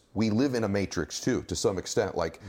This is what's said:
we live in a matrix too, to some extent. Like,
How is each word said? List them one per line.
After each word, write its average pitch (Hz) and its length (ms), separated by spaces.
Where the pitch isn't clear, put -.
we 110 160
live 123 260
in 113 100
a - 20
matrix 98 540
too, 110 220
to 87 120
some 98 220
extent. 95 400
Like, 85 320